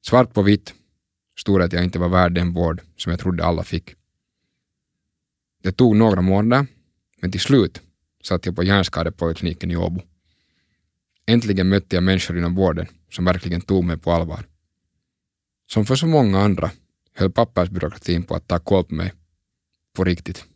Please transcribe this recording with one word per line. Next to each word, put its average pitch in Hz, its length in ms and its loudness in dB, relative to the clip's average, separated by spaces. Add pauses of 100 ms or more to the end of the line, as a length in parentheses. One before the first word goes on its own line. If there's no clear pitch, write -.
Svart 123 320 2
på 104 80 2
vitt 101 320 2 (640)
stod 98 240 0
att 87 100 -2
jag 87 120 0
inte 90 140 -4
var 87 100 -2
värd 90 240 2
den 87 200 -2
vård 85 300 -2 (140)
som - 140 -8
jag 85 100 -4
trodde 87 240 -4
alla 85 200 -2
fick. - 300 -10 (1700)
Det 95 100 -2
tog 113 240 4
några 107 240 4
månader, 107 460 2 (540)
men 92 100 -4
till - 100 -8
slut 120 420 2 (400)
satt - 240 -4
jag 87 100 -6
på 87 60 -2
hjärnskadepolikliniken 85 1080 -2
i 85 60 -4
Åbo. 87 260 -4 (1200)
Äntligen 104 420 2
mötte 98 280 0
jag 87 60 2
människor 92 360 0
inom 85 160 -2
vården 90 320 0 (240)
som 90 140 -6
verkligen 90 360 -2
tog 92 240 0
mig 82 140 -2
på - 140 -2
allvar. 82 340 -4 (1200)
Som 104 200 -2
för 131 100 2
så 160 100 -2
många 120 340 4
andra 95 300 2 (440)
höll 95 180 0
pappersbyråkratin 90 880 -2
på 85 120 -8
att - 140 -10
ta 87 100 -2
koll 92 260 0
på - 100 -10
mig. 87 180 -6 (800)
På 92 120 -2
riktigt. 90 400 -4 (120)